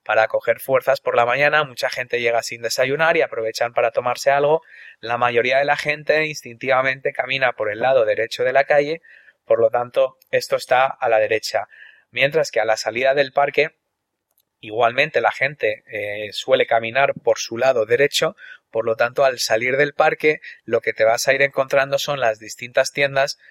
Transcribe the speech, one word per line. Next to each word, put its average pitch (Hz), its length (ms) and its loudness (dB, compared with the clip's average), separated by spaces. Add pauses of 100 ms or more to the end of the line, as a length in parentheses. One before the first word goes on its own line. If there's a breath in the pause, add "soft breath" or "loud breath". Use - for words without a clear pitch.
para 110 240 2
coger 113 320 -2
fuerzas 131 400 0
por 127 160 -2
la 120 100 4
mañana. 147 380 2
Mucha 127 260 -6
gente 120 300 -4
llega 117 220 0
sin 117 200 -12
desayunar 143 540 0
y 151 60 2
aprovechan 117 520 -4
para 120 160 2
tomarse 123 400 -2
algo. 143 320 2 (380 loud breath)
La 120 180 -4
mayoría 120 400 2
de 143 60 2
la 143 120 0
gente 151 500 -2
instintivamente 131 840 -2
camina 131 400 -2
por 107 180 -4
el 107 100 -6
lado 127 240 4
derecho 107 400 -2
de 127 80 -2
la 135 120 4
calle, 151 380 0 (420 soft breath)
por 113 140 2
lo 113 120 4
tanto, 123 460 0 (140)
esto 131 240 -2
está 127 320 2
a 131 220 -2
la 110 100 4
derecha. 107 480 -2 (460 loud breath)
Mientras 143 400 0
que 110 80 0
a 107 40 2
la 110 120 0
salida 127 380 -2
del 139 180 0
parque, 143 420 0 (840)
igualmente 120 600 0
la 107 120 0
gente, 131 580 -4
eh, 104 400 -8
suele 131 360 0
caminar 117 480 0 (100)
por 113 140 2
su - 200 -10
lado 123 260 2
derecho, 139 520 0 (340 loud breath)
por 113 140 -4
lo 113 100 0
tanto, 123 300 0
al 127 160 0
salir 120 360 -2
del 143 180 0
parque, 156 460 0 (240 loud breath)
lo 113 160 0
que 113 120 -4
te - 100 0
vas 113 240 2
a 135 60 2
ir 135 100 2
encontrando 139 560 0
son 139 220 -4
las 110 180 0
distintas 120 540 -4
tiendas 139 480 -2 (100)